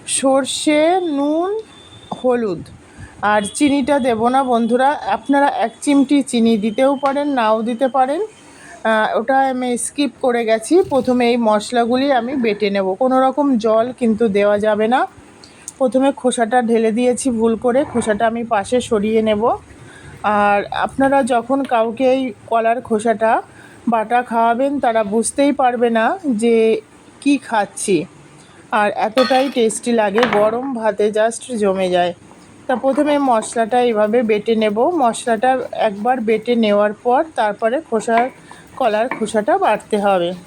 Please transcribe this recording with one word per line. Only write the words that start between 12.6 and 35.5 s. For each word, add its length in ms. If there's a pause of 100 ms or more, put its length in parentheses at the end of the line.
নেব, 240
কোনো 260
রকম 380
জল 400
কিন্তু 300
দেওয়া 300
যাবে 300
না। 180 (720)
প্রথমে 340
খোসাটা 500
ঢেলে 300
দিয়েছি 380
ভুল 260
করে, 280
খোসাটা 420
আমি 180
পাশে 360
সরিয়ে 420
নেব। 200 (800)
আর 500
আপনারা 500
যখন 420
কাউকে 480
এই 200 (140)
কলার 340
খোসাটা 640 (460)
বাটা 340
খাওয়াবেন, 580
তারা 240
বুঝতেই 480
পারবে 380
না 360
যে 540 (400)
কি 180
খাচ্ছি, 640 (680)
আর 260
এতটাই 520
টেস্টি 440
লাগে, 280 (120)
গরম 420
ভাতে 360
just 460
জমে 340
যায়। 240 (520)
তা 100
প্রথমে 420
মশলাটা 640
এইভাবে 420
বেটে 320
নেব। 240 (120)
মশলাটা 680 (140)